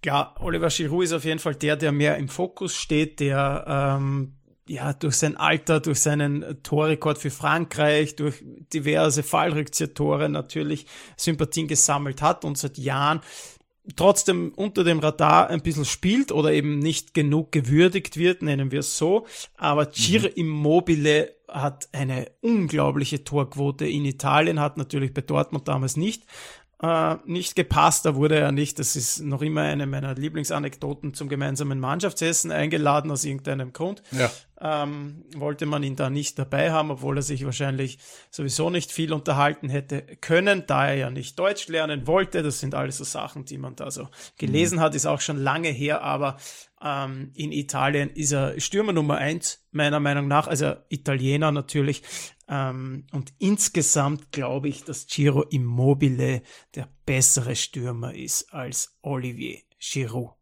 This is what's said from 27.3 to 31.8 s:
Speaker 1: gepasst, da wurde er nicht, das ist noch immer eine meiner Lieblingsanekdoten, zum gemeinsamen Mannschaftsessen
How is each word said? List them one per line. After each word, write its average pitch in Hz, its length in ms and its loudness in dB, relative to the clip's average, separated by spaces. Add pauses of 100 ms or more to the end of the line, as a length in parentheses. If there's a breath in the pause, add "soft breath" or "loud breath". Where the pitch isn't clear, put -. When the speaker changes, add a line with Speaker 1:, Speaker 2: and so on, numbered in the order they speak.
Speaker 1:
gepasst, 156 500 4
da 151 100 2
wurde 151 220 4
er 147 140 4
nicht, 143 280 -2
das - 180 -2
ist 123 240 -4
noch 139 200 -4
immer 151 200 -2
eine 147 260 -2
meiner 139 260 -4
Lieblingsanekdoten, 143 1000 -6
zum 143 160 -8
gemeinsamen 139 500 -2
Mannschaftsessen 165 720 -2